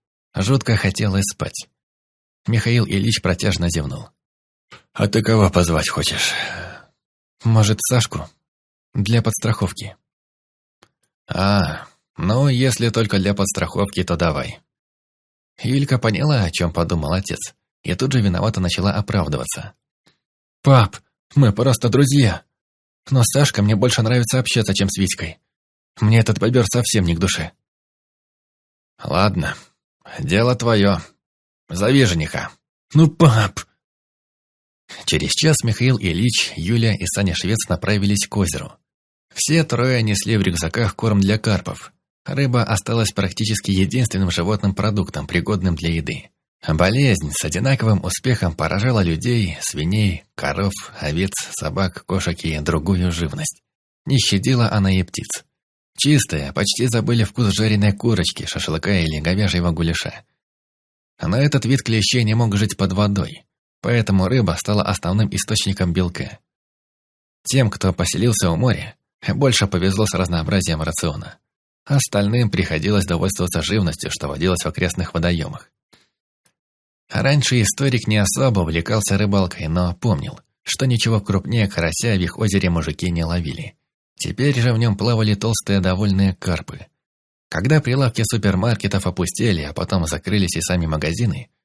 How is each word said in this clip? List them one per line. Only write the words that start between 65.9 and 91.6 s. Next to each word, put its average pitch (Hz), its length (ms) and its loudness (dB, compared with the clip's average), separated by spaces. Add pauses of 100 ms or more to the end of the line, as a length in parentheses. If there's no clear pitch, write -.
белка. 90 460 -4 (1040)
Тем, 127 260 2
кто - 240 0
поселился 92 580 0
у 80 60 0
моря, - 400 -2 (360)
больше 139 340 2
повезло 95 380 0
с - 80 -2
разнообразием 85 680 -2
рациона. 78 560 -6 (480)
Остальным 117 640 2
приходилось 95 560 0
довольствоваться 87 560 -2
живностью, 90 500 -2
что - 160 -8
водилось 82 360 0
в - 40 -6
окрестных 85 460 -4
водоемах. 85 580 -2 (1400)
Раньше 135 520 2
историк 123 460 0
не 107 100 2
особо 104 420 2
увлекался 87 580 0
рыбалкой, 98 520 -2
но 87 260 0
помнил, 76 420 -4 (260)
что - 220 -4
ничего 113 360 2
крупнее 101 480 0
карася 101 460 -2
в 92 60 0
их 85 160 -4
озере 98 320 0
мужики 85 400 -2
не 85 140 -2
ловили. 82 540 -6 (380)
Теперь 131 440 -2
же 120 140 2
в 113 40 0
нем 110 200 2
плавали 107 360 2
толстые 101 460 0
довольные 95 560 2
карпы. - 520 -6 (600)
Когда 143 320 2
прилавки 127 500 0
супермаркетов 101 800 0
опустели, 92 540 0
а 71 100 -8
потом 85 340 -2
закрылись 87 520 -2
и 80 40 -4
сами 87 260 0
магазины, 78 600 -2 (180)